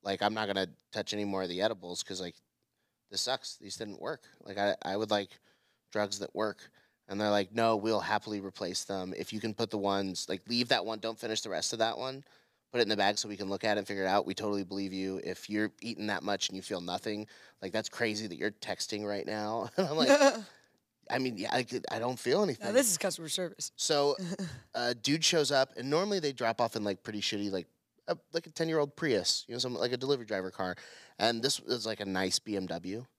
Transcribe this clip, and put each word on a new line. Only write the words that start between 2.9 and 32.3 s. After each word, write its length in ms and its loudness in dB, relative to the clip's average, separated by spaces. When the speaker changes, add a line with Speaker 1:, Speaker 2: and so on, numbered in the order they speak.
Speaker 1:
this 120 -4
sucks. 340 -4
These 200 -12
didn't 240 -8
work. 220 -8
Like, 160 -8
I, 240 4
I 140 -2
would 140 0
like 200 2
drugs 260 0
that 160 -8
work. 240 -2
And 140 -4
they're 100 2
like, 240 2
"No, 220 4
we'll 240 2
happily 400 0
replace 440 -6
them. 320 -4
If 160 -8
you 60 -4
can 160 -2
put 160 0
the 80 -2
ones, 500 0
like, 200 -4
leave 200 0
that 160 4
one, 140 -4
don't 200 -6
finish 240 -2
the 80 -8
rest 240 -2
of 40 -2
that 200 4
one, 260 -6
put 80 2
it 40 10
in 40 2
the 80 4
bag 220 6
so 100 -2
we 80 -4
can 140 -4
look 120 -2
at 140 4
it 40 2
and 60 -6
figure 180 -2
it 40 4
out. 180 6
We 80 -2
totally 300 0
believe 280 -4
you. 300 -2
If 280 -6
you're 200 2
eating 260 -6
that 140 -2
much 260 -2
and 80 -6
you 60 -8
feel 180 -4
nothing, 460 -4
like, 100 -6
that's 180 -2
crazy 360 -2
that 100 -6
you're 140 -2
texting 560 -6
right 200 -4
now." 460 -4
<laughs> 40 -4
And 100 2
I'm 100 -2
like, 140 4
Speaker 2:
<laughs> 1000 2
Speaker 1:
"I 80 0
mean, 180 0
yeah, 180 -4
I 80 2
could, 280 -6
I 80 -4
don't 200 -2
feel 240 4
anything." 240 -2
Speaker 2:
Now, 60 -2
this 180 6
is 80 2
customer 300 -4
service. 480 -6
Speaker 1:
So 400 4
Speaker 2:
<laughs> 300 -12
Speaker 1:
a 200 0
dude 300 2
shows 280 4
up, 240 4
and 140 -4
normally 300 2
they 120 0
drop 280 0
off 140 2
in, 100 0
like, 180 -2
pretty 180 -6
shitty, 320 -2
like, 140 -4
a, 80 0
like, 140 -4
a 40 -18
ten-year-old 460 0
Prius, 500 2
you 80 -10
know, 40 -6
some, 160 -2
like, 180 2
a 60 0
delivery 280 0
driver 240 -2
car. 240 -2
And 240 4
this 180 2
was, 260 -2
like, 140 -4
a 60 -2
nice 320 2